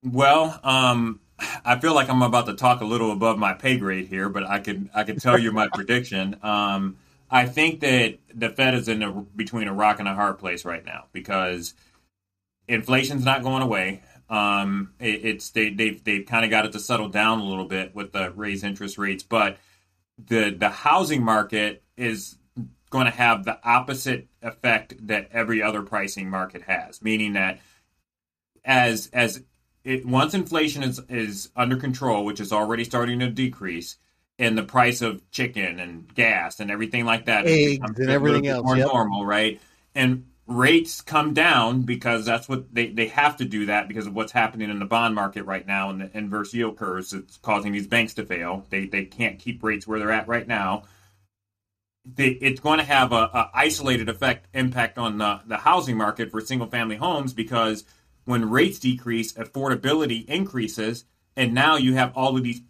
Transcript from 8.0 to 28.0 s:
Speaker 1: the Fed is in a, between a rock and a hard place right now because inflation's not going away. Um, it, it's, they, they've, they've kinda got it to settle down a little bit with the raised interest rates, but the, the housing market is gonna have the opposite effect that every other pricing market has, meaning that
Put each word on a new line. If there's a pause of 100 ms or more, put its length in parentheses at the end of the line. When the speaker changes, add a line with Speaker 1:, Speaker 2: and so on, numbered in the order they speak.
Speaker 1:
the
Fed
is
in
a,
between
a
rock
and
a
hard
place
right
now
because (960)
inflation's
not
going
away. (260)
Um,
it,
it's,
they,
they've,
they've
kinda
got
it
to
settle
down
a
little
bit
with
the
raised
interest
rates,
but (680)
the,
the
housing
market (140)
is (540)
gonna
have
the
opposite (140)
effect
that
every
other
pricing
market
has,
meaning
that (1040)